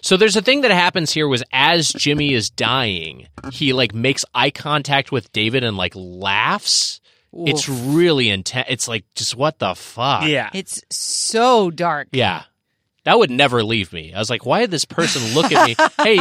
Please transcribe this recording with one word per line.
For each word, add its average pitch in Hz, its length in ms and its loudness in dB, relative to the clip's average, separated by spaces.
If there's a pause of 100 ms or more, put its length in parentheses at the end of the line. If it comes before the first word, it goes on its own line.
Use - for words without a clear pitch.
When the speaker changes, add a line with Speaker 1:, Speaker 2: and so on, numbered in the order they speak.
Speaker 1:
So 190 140 2
there's 202 200 4
a 214 60 2
thing 277 200 2
that 233 80 4
happens 175 420 2
here 151 160 0
was 127 140 0 (100)
as 151 400 4
Jimmy 143 420 0
is 107 160 -2
dying, 98 800 -4 (240)
he, 135 200 0
like, 123 220 0
makes 127 300 0 (100)
eye 131 160 2
contact 143 640 -2
with 123 200 -4
David 113 320 0
and, 107 120 -2
like, 90 180 -2
laughs. 98 1040 -2 (320)
It's 151 360 -2
Speaker 2:
Oof. 131 120 -6 (160)
Speaker 1:
really 156 300 4
inten-, 104 420 -2
it's 127 180 -4
like, 113 180 -6 (100)
just - 220 -6
what 147 220 -2
the 92 160 -2
fuck? 127 540 -4
Speaker 3:
Yeah. 127 260 -2
Speaker 2:
It's - 360 -10
so 226 800 0
dark. 156 420 -4
Speaker 1:
Yeah. 101 320 0 (580)
That 190 160 4
would 185 120 4
never 123 320 2
leave 107 300 -2
me. 82 220 -14
I 95 40 -6
was 110 120 -4
like, 117 160 -6
"Why 160 140 2
did 240 100 0
this 156 160 -2
person 127 480 -2
look 160 180 2
at - 140 6
me?" 117 100 -2 (220)
Speaker 2:
<laughs> 202 40 0
Speaker 1:
"Hey, 214 180 4